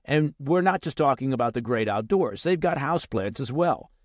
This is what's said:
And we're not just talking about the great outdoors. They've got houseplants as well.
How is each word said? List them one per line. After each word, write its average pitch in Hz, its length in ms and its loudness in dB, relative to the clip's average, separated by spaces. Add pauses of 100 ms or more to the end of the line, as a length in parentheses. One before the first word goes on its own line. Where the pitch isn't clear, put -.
And 151 340 0
we're 151 220 0
not 185 220 2
just 151 160 -8
talking 135 340 2
about 117 220 0
the 123 80 -2
great 113 260 0
outdoors. 110 560 0
They've 175 160 2
got 170 180 0
houseplants 113 640 -4
as 123 140 -6
well. 160 360 0 (160)